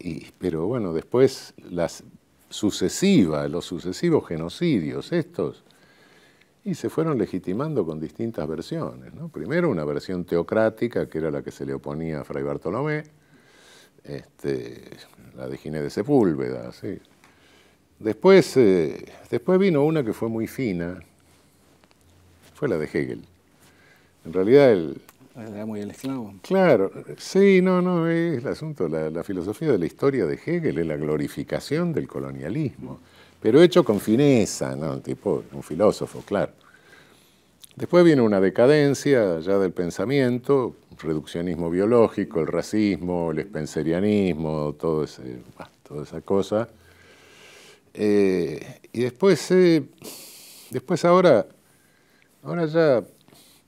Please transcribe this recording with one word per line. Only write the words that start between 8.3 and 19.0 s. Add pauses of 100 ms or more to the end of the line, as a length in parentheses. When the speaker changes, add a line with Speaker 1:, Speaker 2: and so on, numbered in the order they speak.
Speaker 1:
versiones,
¿no?
Primero
una
versión
teocrática,
que
era
la
que
se
le
oponía
a
Fray
Bartolomé, (1000)
este, (520)
la
de
Ginés
de
Sepúlveda,
sí. (1000)
Después,
eh, (260)